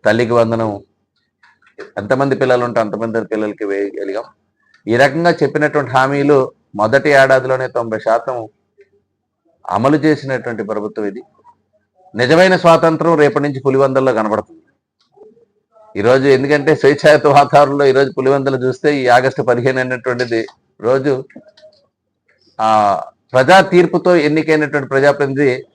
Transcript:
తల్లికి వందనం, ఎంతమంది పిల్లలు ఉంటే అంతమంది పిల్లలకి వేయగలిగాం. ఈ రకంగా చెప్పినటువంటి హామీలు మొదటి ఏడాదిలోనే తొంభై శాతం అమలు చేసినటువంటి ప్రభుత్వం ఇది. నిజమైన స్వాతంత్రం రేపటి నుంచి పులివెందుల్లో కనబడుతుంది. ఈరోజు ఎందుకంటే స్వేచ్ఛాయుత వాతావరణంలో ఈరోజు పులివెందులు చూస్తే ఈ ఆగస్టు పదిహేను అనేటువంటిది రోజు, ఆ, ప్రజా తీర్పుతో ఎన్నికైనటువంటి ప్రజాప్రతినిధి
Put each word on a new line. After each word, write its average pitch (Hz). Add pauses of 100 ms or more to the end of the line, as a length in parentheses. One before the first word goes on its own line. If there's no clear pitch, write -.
తల్లికి 113
వందనం, 113 (1300)
ఎంతమంది 131
పిల్లలు 127
ఉంటే 117
అంతమంది 110
పిల్లలకి 107
వేయగలిగాం. 101 (640)
ఈ 113
రకంగా 165
చెప్పినటువంటి 147
హామీలు 143 (360)
మొదటి 117
ఏడాదిలోనే 131
తొంభై 113
శాతం 117 (1300)
అమలు 131
చేసినటువంటి 131
ప్రభుత్వం 104
ఇది. 101 (920)
నిజమైన 160
స్వాతంత్రం 165
రేపటి 143
నుంచి 135
పులివెందుల్లో 135
కనబడుతుంది. 107 (1300)
ఈరోజు 131
ఎందుకంటే 139
స్వేచ్ఛాయుత 147
వాతావరణంలో 143
ఈరోజు 135
పులివెందులు 135
చూస్తే 147
ఈ 127
ఆగస్టు 131
పదిహేను 123
అనేటువంటిది 123 (340)
రోజు, 131 (1400)
ఆ, 107 (320)
ప్రజా 131
తీర్పుతో 175
ఎన్నికైనటువంటి 151
ప్రజాప్రతినిధి 135